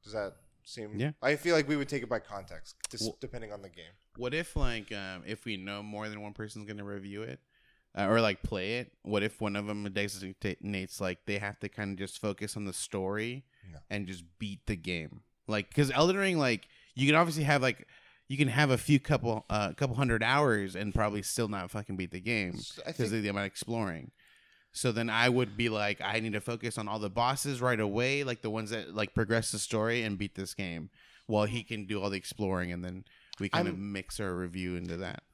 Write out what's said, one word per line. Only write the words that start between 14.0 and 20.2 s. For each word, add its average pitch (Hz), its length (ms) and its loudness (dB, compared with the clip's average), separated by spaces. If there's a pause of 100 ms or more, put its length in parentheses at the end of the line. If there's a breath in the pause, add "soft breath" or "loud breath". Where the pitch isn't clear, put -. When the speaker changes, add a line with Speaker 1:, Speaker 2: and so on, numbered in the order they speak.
Speaker 2:
just 90 180 -8 (140)
beat 101 280 -6
the 104 100 0
game? 82 460 -6 (240)
Like, 104 260 -2
'cause 143 180 4
Elden 165 260 2
Ring, 190 220 2
like, 123 300 2 (260 soft breath)
you 131 120 2
can 147 80 8
obviously 160 300 4
have, 143 180 6
like, 127 240 0 (420 loud breath)
you 135 80 -2
can 139 120 6
have 135 220 6
a 127 60 8
few 143 240 8
couple, 117 480 0
uh, 101 240 2
couple 127 240 0
hundred 117 260 4